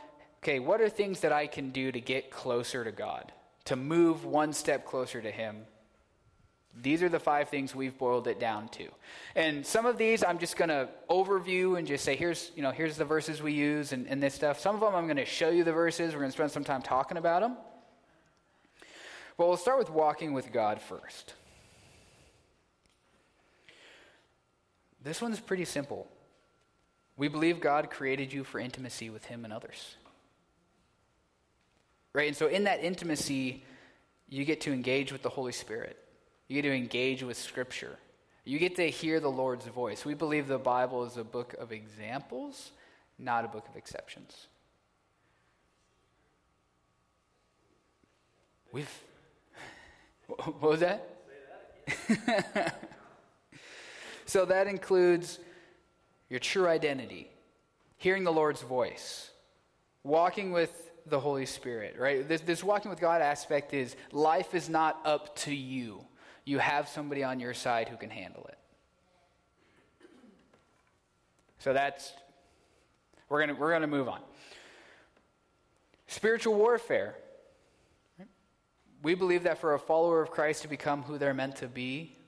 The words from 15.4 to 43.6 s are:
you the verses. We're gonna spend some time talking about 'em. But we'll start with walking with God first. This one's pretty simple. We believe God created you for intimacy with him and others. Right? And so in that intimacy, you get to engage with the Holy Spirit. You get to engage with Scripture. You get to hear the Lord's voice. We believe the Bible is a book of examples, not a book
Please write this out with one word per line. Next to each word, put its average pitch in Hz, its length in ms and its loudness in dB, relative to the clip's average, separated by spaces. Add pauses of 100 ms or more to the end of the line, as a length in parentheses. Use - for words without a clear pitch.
you 175 120 6
the 165 100 4
verses. 165 420 2
We're 147 60 -4
gonna 135 120 -2
spend 151 180 0
some 147 140 -4
time 135 160 -2
talking 139 380 0
about 170 240 4
'em. 247 160 0 (1800)
But 170 120 6
we'll 175 100 6
start 262 200 4
with 233 120 2
walking 156 420 2
with 127 200 -4
God 107 280 2
first. - 540 -14 (3750)
This 143 200 -6
one's 226 200 -2
pretty 180 240 -2
simple. 117 440 -6 (1080)
We 139 100 -2
believe 160 340 2
God 147 300 2
created 135 420 -2
you 139 120 -6
for 113 160 -8
intimacy 123 500 -8
with 107 140 -16
him 117 200 -12
and 107 80 -10
others. - 440 -14 (2250)
Right? 147 160 2
And 147 80 -4
so 160 100 2
in 185 180 4
that 175 200 2
intimacy, 143 800 -2 (640)
you 135 160 -6
get 151 160 0
to 147 120 -2
engage 131 380 0
with 135 120 -12
the 120 80 -2
Holy 127 200 -6
Spirit. - 480 -10 (480)
You 139 160 -2
get 143 60 2
to 135 80 2
engage 127 480 -2
with 120 120 -8
Scripture. - 640 -8 (460)
You 139 160 -4
get 180 160 2
to 175 140 2
hear 160 280 0
the 147 120 2
Lord's 127 360 -2
voice. 113 380 -6
We 147 100 -4
believe 151 320 0
the 135 120 0
Bible 127 460 2
is 117 120 -10
a 113 80 -8
book 120 300 -8
of 117 180 -12
examples, 113 960 -10 (480)
not 120 260 -2
a 110 40 -6
book 107 200 -12